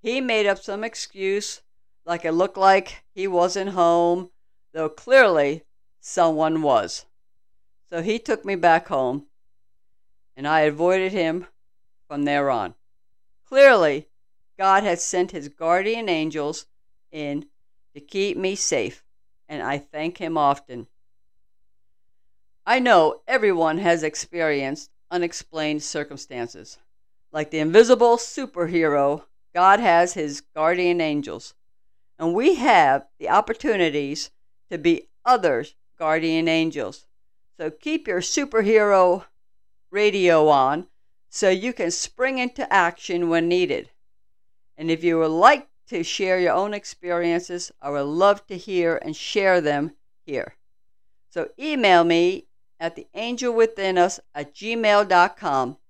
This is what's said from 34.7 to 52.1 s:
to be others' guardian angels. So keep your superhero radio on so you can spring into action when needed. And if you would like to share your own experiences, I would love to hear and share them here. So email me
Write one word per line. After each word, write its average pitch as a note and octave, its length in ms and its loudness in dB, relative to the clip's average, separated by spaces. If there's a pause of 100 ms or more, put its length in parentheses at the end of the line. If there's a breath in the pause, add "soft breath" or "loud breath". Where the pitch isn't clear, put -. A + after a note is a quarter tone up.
to E3+ 80 -8
be E3 300 0 (140)
others' E3 520 0 (200)
guardian D#3+ 520 -2
angels. D#3+ 580 -2 (580)
So D#3 80 -6
keep D#4 380 -8
your F3+ 100 -2
superhero G#3 1040 2 (640)
radio F#3 600 2
on C#3+ 380 2 (420)
so G3+ 200 0
you F#3+ 220 -2
can F3 200 -6
spring C4 480 -6
into B3 340 -6
action F3 560 0
when E3 180 0
needed. F3 420 -2 (840)
And D#3+ 160 -8
if E3 100 -6
you E3 180 0
would D#3+ 80 0
like G#3 420 4 (180)
to E3+ 160 -8
share F#3 380 -4
your E3+ 100 2
own G#3 220 -2
experiences, F3 960 -6 (100)
I C#3+ 100 -10
would C#3+ 100 -4
love F#3 460 2
to F#3 100 -12
hear F3 440 -2
and D#3 140 -10
share F#3+ 460 0
them D3 320 -2 (320)
here. C3+ 320 -8 (720)
So - 280 -8
email A#3 460 4
me F3 440 0 (340)